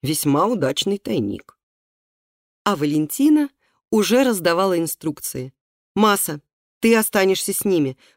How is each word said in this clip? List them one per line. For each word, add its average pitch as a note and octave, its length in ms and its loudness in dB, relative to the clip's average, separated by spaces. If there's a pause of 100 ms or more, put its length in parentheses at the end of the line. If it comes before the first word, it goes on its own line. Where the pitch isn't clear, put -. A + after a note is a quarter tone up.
Весьма D3 420 0
удачный G3 540 -2
тайник. A2 580 -6 (1040)
А G#3 120 0
Валентина D#3 720 2 (400)
уже G#3+ 340 2
раздавала F3+ 540 0
инструкции. D3 760 -6 (420)
"Маса, G3 440 0 (400)
ты A3+ 160 4
останешься G3 560 0
с - 140 -6
ними. D3+ 320 0 (200)